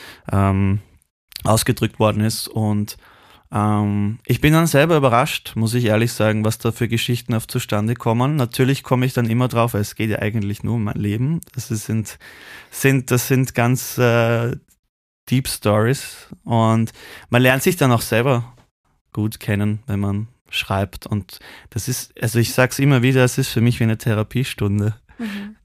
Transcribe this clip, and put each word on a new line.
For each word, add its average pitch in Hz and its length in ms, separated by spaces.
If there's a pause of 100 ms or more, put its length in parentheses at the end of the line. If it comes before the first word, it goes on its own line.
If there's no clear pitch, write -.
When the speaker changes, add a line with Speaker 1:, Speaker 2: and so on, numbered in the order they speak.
(300)
Speaker 1:
ähm, 98 500 (640)
ausgedrückt 110 560
worden 107 240
ist. 110 260
Und, 104 480 (540)
ähm, 104 720
ich 120 160
bin 147 100
dann 160 160
selber 156 300
überrascht, 135 580
muss 113 180
ich 123 120
ehrlich 110 260
sagen, 107 320
was 110 140
da 113 160
für - 160
Geschichten 120 440
oft 113 160
zustande 107 440
kommen. 123 420
Natürlich 131 480
komme 127 220
ich 123 80
dann 117 160
immer 123 180
drauf, 120 260
weil 101 80
es - 140
geht 110 140
ja 101 100
eigentlich 101 440
nur 113 120
um 113 80
mein 101 140
Leben. 113 420 (140)
Das - 180
ist, 107 140
sind, 110 320 (540)
sind, 135 400
das 123 180
sind 131 260
ganz, 123 420
äh, 117 600 (720)
Deep 131 200
Stories - 800 (180)
und 113 480 (360)
man 120 120
lernt 127 200
sich 185 140
dann 135 160
auch 117 100
selber 117 520 (580)
gut 107 300
kennen, 104 440
wenn 101 140
man 101 300 (200)
schreibt. - 560
Und - 340 (300)
das - 200
ist, - 320
also 120 180
ich 117 140
sag's - 260
immer 139 220
wieder, 131 240
es - 120
ist 135 120
für - 100
mich 117 220
wie - 20
eine 110 140
Therapiestunde. 104 960 (220)
Speaker 2:
Mhm. 208 480